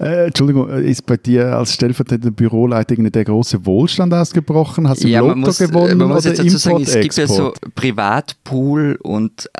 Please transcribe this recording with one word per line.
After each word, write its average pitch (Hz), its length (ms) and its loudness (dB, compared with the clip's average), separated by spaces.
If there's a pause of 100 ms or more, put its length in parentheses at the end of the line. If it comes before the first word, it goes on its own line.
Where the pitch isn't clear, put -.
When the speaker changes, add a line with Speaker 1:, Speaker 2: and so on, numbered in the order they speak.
Speaker 1:
Äh, 170 280 0
Entschuldigung, 139 420 0
ist 135 340 -2
bei 117 140 0
dir 123 400 0
als 120 160 -4
stellvertretender 120 560 -2
Büroleiter 113 600 0
irgendwie 110 180 0
der 110 160 0
große 107 400 -2
Wohlstand 170 480 0
ausgebrochen? 160 760 0
Hast 135 160 0
du 123 40 4
Speaker 2:
Ja, 117 120 2
Speaker 1:
im 123 60 4
Speaker 2:
man 131 140 2
Speaker 1:
Lotto 135 80 0
Speaker 2:
muss, - 100 0
Speaker 1:
gewonnen 175 400 2
Speaker 2:
man - 100 4
muss 156 160 2
Speaker 1:
oder 170 100 0
Speaker 2:
jetzt - 40 -4
dazu 175 180 4
sagen, 170 260 0
es 131 120 -2
gibt 110 220 0
ja 147 100 0
so 98 220 0
Speaker 1:
Import-Export? - 260 -14
Speaker 2:
Privatpool 131 1300 -2
und 107 580 -6